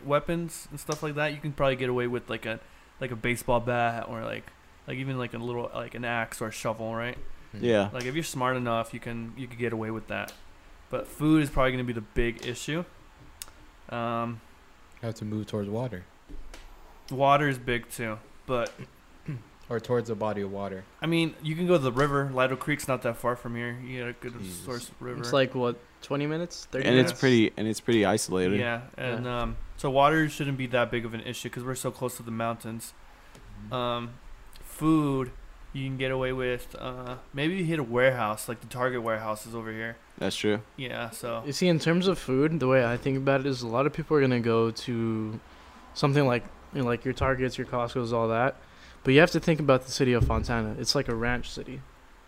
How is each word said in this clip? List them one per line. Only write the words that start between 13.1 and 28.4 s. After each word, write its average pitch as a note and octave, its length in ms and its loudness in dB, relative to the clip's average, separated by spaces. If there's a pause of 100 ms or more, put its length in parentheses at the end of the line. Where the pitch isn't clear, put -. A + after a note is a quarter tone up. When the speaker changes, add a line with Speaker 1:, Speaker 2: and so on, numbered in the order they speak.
Speaker 1:
Um, A#2 520 -4 (600)
Speaker 2:
Have A2+ 140 -4
to - 80 -8
move G#2+ 220 -4
towards G#2 220 -4
water. A2 360 -4 (1040)
Speaker 1:
Water C#3 380 4
is C3+ 100 0
big A#2+ 320 -4
too, A2 280 -6 (280)
but A#2+ 260 -2 (540)
Speaker 2:
<clears throat> - 420 -12
Or A#2+ 100 -2
towards A#2 320 0
a A2 60 -2
body G#2 260 -2
of G2 80 -4
water. F#2+ 340 -6 (160)
Speaker 1:
I D3 60 -4
mean, E3 280 2 (100)
you D#3 100 -4
can F3 140 -2
go F3+ 60 8
to E3+ 40 8
the C3 140 2
river. C#3 420 2
Lido B2+ 220 4
Creek's C#3+ 320 -2
not B2+ 140 0
that A#2 140 0
far A#2+ 200 0
from A#2+ 180 -8
here. A#2+ 300 -6
You B2+ 160 -8
got A#2+ 80 -6
a B2 60 -8
good A#2+ 260 -12
Speaker 2:
Jesus. F#2 240 -10
Speaker 1:
source B2 340 -8
river. B2 220 -8
Speaker 4:
It's - 120 -4
like, C3 220 4
what, A#2+ 220 0 (260)
twenty C#3+ 240 -2
minutes, E3 460 -4
thirty C3 140 0
Speaker 3:
And B2 100 6
it's B2+ 120 8
Speaker 4:
minutes? - 120 -4
Speaker 3:
pretty, A#2+ 360 8
and G#2+ 120 -2
it's G#2+ 120 -2
pretty A2+ 240 4
isolated. F#2 540 2